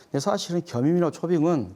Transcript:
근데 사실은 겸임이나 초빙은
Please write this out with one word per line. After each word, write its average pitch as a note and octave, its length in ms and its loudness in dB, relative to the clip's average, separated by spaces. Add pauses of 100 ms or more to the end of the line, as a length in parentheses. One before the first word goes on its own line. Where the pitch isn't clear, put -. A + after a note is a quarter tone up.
근데 C#3 120 -2
사실은 F3 420 -2
겸임이나 D#3 480 2
초빙은 D#3 640 0